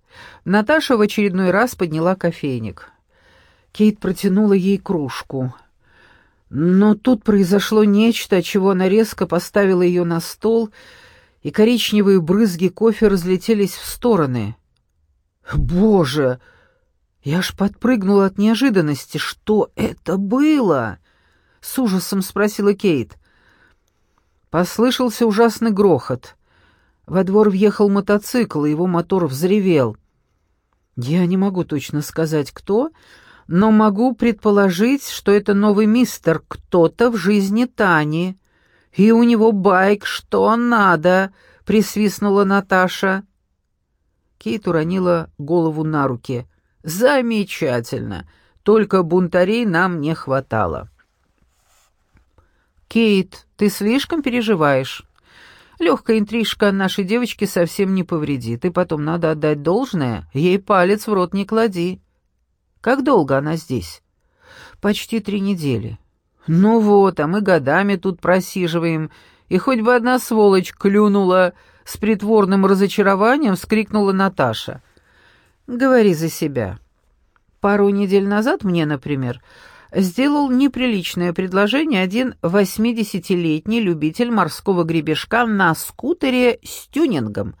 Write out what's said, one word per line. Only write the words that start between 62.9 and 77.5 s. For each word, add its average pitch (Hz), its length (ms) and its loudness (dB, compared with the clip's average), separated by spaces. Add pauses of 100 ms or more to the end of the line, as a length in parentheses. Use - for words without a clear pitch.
долго 156 340 2
она 151 180 -4
здесь?» 123 460 -10 (800)
«Почти 208 400 -4
три 196 200 -6
недели». 139 580 -4 (480)
«Ну 208 340 4
вот, 202 400 4
а 147 60 0
мы 202 160 -2
годами 185 540 2
тут 180 240 -6
просиживаем, 170 880 -2 (380)
и 180 100 0
хоть 247 220 0
бы 233 140 2
одна 247 240 2
сволочь 202 540 2
клюнула!» 196 800 2 (320)
С - 120 -16
притворным 202 720 0
разочарованием 196 920 2
вскрикнула 208 560 -2
Наташа. 165 720 -2 (840)
«Говори 247 480 2
за 160 140 -4
себя. 131 500 -6 (800)